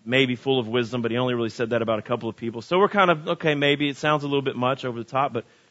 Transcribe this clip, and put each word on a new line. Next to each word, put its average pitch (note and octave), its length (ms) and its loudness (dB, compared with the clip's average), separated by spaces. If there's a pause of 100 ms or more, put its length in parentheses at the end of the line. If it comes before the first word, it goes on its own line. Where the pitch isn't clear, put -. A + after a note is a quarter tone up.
maybe B2+ 300 2
full C3+ 240 -2
of A2+ 80 -4
wisdom, A#2+ 340 -2
but A2+ 100 -2
he A#2 60 -2
only B2 160 0
really A#2 160 -2
said A2+ 220 -4
that A#2 100 2
about A2 180 0
a G#2 40 -8
couple A#2 260 -4
of G#2+ 80 -8
people. A2+ 240 -8
So E3+ 180 -2
we're G3+ 80 6
kind G3 220 4
of, D#3+ 180 0
okay, E3 280 0
maybe C#3+ 340 2
it C3+ 80 -6
sounds D3+ 260 2
a C#3+ 40 -4
little C#3 160 0
bit C3+ 120 -4
much B2+ 300 0
over A#2 140 -6
the A2+ 100 -12
top, C3 240 0
but A#2 120 -4 (240)